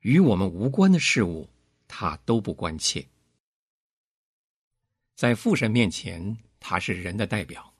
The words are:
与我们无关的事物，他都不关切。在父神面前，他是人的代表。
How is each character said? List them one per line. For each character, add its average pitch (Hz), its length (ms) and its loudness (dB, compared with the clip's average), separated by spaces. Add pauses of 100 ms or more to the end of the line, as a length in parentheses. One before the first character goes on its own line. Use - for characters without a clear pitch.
与 135 180 4
我 139 180 6
们 95 100 0
无 92 220 -2
关 190 240 6
的 175 60 6
事 151 240 2
物， 82 260 -4 (400)
他 82 380 -6
都 117 120 2
不 - 140 -6
关 80 260 -6
切。 - 300 -6 (2000)
在 120 200 0
父 190 220 0
神 110 140 0
面 113 200 4
前， - 460 -8 (240)
他 87 180 -4
是 - 140 -4
人 90 240 -6
的 107 100 -2
代 107 200 -4
表。 - 340 -20